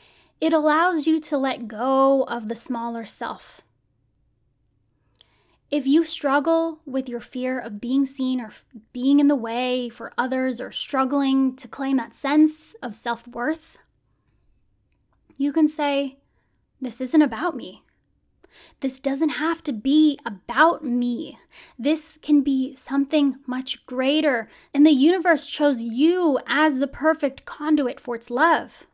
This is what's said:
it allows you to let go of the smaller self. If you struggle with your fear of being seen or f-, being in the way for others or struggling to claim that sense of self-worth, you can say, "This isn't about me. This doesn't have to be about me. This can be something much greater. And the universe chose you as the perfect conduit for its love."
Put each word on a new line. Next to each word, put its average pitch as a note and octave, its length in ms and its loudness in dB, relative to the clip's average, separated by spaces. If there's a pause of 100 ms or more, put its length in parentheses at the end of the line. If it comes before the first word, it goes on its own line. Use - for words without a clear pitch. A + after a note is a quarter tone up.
(400)
it D#4+ 140 0
allows D#4 520 2
you D#4+ 140 2
to D4+ 180 -4
let C4 300 -4
go C4 560 2
of A#3 240 -6
the A3+ 80 -6
smaller A#3 500 -8
self. - 560 -12 (2000)
If D4 140 -2
you D4 180 4
struggle D#4+ 840 -2
with C4 200 -6
your A#3+ 120 -8
fear B3+ 400 -6
of G#3 200 -12
being C4 240 0
seen B3+ 380 -4
or A3 60 -10
f-, - 180 -20 (260)
being C4+ 280 2
in C#4+ 80 6
the D4 80 6
way B3 520 -2
for - 300 -14
others C4 420 -2
or G3 120 -10
struggling C4+ 880 0
to - 100 -14
claim C4+ 300 -2
that A#3 180 -4
sense D4+ 680 2
of A#3 140 -10
self-worth, A#3+ 840 -6 (1600)
you C#4 160 -2
can D#4+ 140 4
say, C#4+ 500 -2 (640)
"This B3 180 -8
isn't C4 220 2
about C#4 340 0
me. - 280 -14 (960)
This C4 180 -4
doesn't C#4 320 -2
have D#4+ 340 -4
to D4 80 -6
be C#4 540 4
about B3+ 580 0
me. A#3+ 540 -4 (400)
This D4+ 400 -2
can D4 240 2
be C4 320 -2
something C#4 720 0
much B3+ 400 -8
greater. C4 640 0 (240)
And C#4+ 120 6
the D#4+ 60 8
universe D#4 540 4
chose C#4+ 380 0
you D4 640 2
as C#4 320 2
the C#4 80 0
perfect C#4+ 580 -2
conduit D4 540 0
for A#3+ 160 -8
its A3+ 160 -12
love." B3 640 0